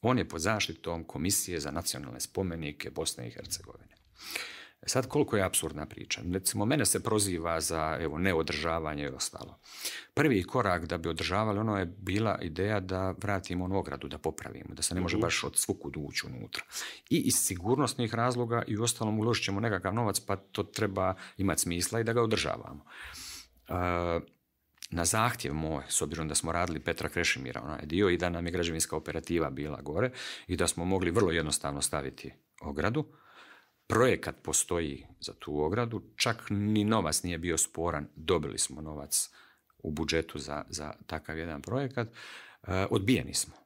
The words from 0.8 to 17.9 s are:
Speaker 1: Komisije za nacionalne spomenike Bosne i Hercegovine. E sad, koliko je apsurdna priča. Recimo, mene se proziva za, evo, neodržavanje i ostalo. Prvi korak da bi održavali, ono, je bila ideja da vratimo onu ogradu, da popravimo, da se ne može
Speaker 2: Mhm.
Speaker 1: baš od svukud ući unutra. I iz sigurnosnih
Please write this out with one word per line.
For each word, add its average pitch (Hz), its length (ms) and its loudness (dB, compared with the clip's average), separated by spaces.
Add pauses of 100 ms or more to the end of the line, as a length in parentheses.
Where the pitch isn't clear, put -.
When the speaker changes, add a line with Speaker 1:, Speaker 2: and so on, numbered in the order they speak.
Speaker 1:
Komisije 87 560 0
za 71 120 -4
nacionalne 69 480 -4
spomenike 82 680 -4
Bosne 65 380 -4
i 58 40 -10
Hercegovine. - 640 -12 (880)
E - 60 -8
sad, 127 200 2
koliko 143 300 2
je 98 60 4
apsurdna 76 420 0
priča. - 360 -6 (120)
Recimo, 101 320 0
mene 131 200 4
se 98 180 2
proziva 87 580 2
za, 78 400 0
evo, 76 160 -2
neodržavanje 80 880 2
i 71 40 -2
ostalo. - 520 -6 (540)
Prvi 135 300 4
korak 90 420 2
da 85 120 -2
bi 85 120 -2
održavali, 98 500 0
ono, 107 180 0
je 92 80 2
bila 95 560 0
ideja 98 380 0
da 92 320 -2
vratimo 92 540 -2
onu 95 120 0
ogradu, 71 300 -4
da 73 100 -8
popravimo, - 560 -6
da 85 80 -6
se - 140 0
ne 92 60 0
može 90 160 0
Speaker 2:
Mhm. 107 40 4
Speaker 1:
baš 85 220 2
od - 140 -2
svukud - 400 -2
ući - 300 -4
unutra. 62 360 -10 (460)
I 170 80 4
iz 123 180 4
sigurnosnih 117 800 2